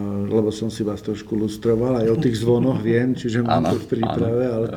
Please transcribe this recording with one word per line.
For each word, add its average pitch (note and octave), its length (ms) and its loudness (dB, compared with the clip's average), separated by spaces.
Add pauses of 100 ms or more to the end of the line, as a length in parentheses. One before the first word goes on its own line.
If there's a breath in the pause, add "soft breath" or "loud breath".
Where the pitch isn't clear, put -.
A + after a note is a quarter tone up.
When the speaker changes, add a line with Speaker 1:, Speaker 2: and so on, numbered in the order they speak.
(300)
Speaker 1:
lebo G#2+ 240 2
som A2+ 160 -4
si G#2+ 160 -4
vás G2+ 160 -4
trošku G#2+ 320 -6
lustroval, A2+ 640 0
aj A2+ 160 2
o A2 80 0
tých A#2 160 2
zvonoch A#2 480 2
viem, B2 320 2
čiže A#2+ 240 -2
mám - 240 2
Speaker 2:
Áno, F2 80 2
Speaker 1:
to - 80 -2
v - 160 -4
príprave, A#2 480 0
Speaker 2:
áno. A#2+ 80 -2
Speaker 1:
ale A2+ 120 0 (120)